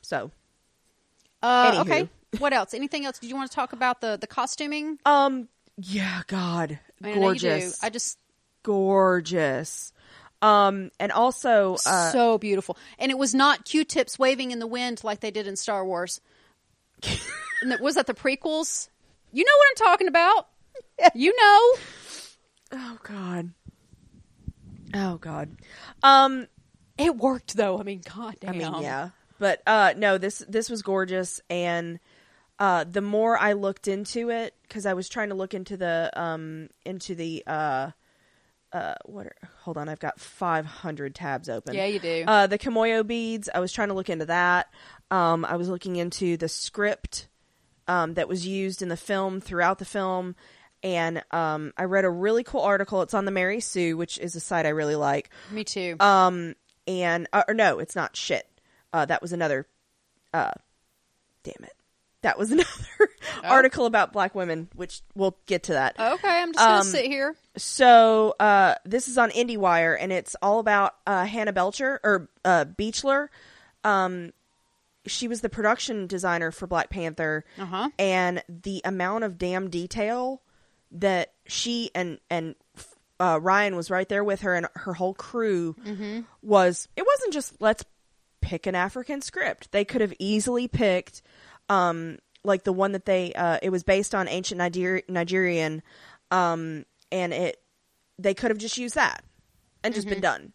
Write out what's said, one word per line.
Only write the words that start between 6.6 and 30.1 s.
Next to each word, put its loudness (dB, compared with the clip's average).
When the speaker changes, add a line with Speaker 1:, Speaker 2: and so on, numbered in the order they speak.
Speaker 2:
I -8
know 4
you -2
do. 0
Speaker 1:
Gorgeous. -2
Speaker 2:
I -2
just -8
Speaker 1:
Gorgeous. 2
Um, 4
and -2
also, 2
uh, 2
Speaker 2:
So 4
beautiful. -2
And 0
it -2
was 0
not 4
Q-tips 0
waving 2
in -8
the -6
wind -6
like -6
they -6
did -6
in -8
Star -2
Wars. -4
Speaker 1:
<laughs> -6
Speaker 2:
And -2
that, -2
was -2
that 0
the -6
prequels? -4
You 0
know 6
what 10
I'm 2
talking 2
about. 4
Speaker 1:
<laughs> 6
Speaker 2:
You 4
know. 10
Speaker 1:
Oh, -14
God. -8
Oh, -4
God. -12
Um, 6
Speaker 2:
It 0
worked, -2
though. 0
I -8
mean, -10
God -14
damn. -12
Speaker 1:
I -8
mean, -6
yeah. -8
But, 0
uh, 6
no, 2